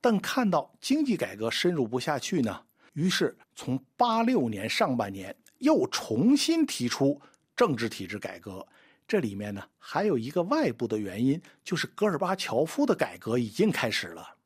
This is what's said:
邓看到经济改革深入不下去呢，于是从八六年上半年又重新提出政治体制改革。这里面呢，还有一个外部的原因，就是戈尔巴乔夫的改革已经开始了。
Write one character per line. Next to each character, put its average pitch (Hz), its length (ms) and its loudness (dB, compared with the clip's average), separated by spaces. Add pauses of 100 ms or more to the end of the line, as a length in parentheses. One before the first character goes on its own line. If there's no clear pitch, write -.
邓 226 180 4
看 233 300 0
到 160 320 0
经 294 240 0
济 233 100 2
改 101 200 -4
革 110 160 -2
深 - 200 0
入 139 160 0
不 123 120 -2
下 147 180 -2
去 151 240 -2
呢， 101 180 -2 (340)
于 160 140 0
是 175 300 0 (180)
从 131 240 -4 (160)
八 233 280 2
六 220 260 2
年 107 180 -6
上 131 300 0
半 101 160 -2
年 92 220 -10 (240)
又 277 320 4
重 185 440 4
新 320 300 2
提 - 240 -2
出 139 320 0 (340)
政 175 220 2
治 117 100 -2
体 98 200 -8
制 101 100 -8
改 92 220 -10
革。 95 260 -14 (420)
这 208 120 2
里 107 160 -4
面 104 180 -8
呢， 98 100 -10 (140)
还 - 280 -4
有 175 120 2
一 117 140 -4
个 180 120 0
外 254 280 2
部 117 160 -4
的 110 100 0
原 107 260 -4
因， 139 160 2 (240)
就 175 140 -4
是 - 160 -2
戈 208 140 0
尔 175 100 0
巴 185 180 -2
乔 143 300 0
夫 277 180 -2
的 277 120 4
改 - 240 -2
革 113 180 0
已 120 100 0
经 196 240 2
开 - 200 0
始 - 160 -4
了。 85 200 -14 (180)